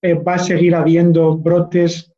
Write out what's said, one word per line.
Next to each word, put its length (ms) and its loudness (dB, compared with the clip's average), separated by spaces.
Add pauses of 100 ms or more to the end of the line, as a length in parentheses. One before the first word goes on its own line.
Eh, 120 0
va 220 -4
a 40 -4
seguir 360 0
habiendo 600 2
brotes 800 -2